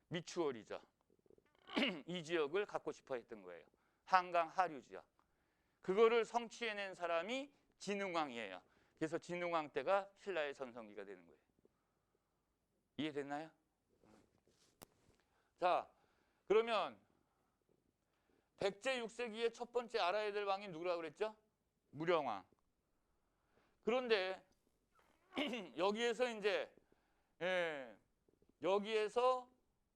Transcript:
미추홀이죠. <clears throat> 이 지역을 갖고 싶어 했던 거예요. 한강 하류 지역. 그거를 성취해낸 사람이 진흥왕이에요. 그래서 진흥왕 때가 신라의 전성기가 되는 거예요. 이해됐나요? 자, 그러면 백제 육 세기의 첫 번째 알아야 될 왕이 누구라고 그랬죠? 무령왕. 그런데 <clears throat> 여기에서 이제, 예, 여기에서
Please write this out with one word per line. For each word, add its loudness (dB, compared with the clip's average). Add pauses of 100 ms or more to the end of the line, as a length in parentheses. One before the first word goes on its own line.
미추홀이죠. -6 (840)
<clears throat> -2
이 -6
지역을 0
갖고 -4
싶어 -6
했던 -10
거예요. -14 (420)
한강 4
하류 0
지역. -16 (760)
그거를 6
성취해낸 -4
사람이 -2 (260)
진흥왕이에요. -2 (360)
그래서 -2
진흥왕 -2
때가 0
신라의 -4
전성기가 -10
되는 -14
거예요. -20 (1600)
이해됐나요? -6 (2000)
자, 6 (600)
그러면 4 (1600)
백제 0
육 -4
세기의 -4
첫 -10
번째 -2
알아야 2
될 -2
왕이 -2
누구라고 -2
그랬죠? -4 (560)
무령왕. 2 (1400)
그런데 2 (880)
<clears throat> -4
여기에서 2
이제, 0 (680)
예, -2 (680)
여기에서 2 (480)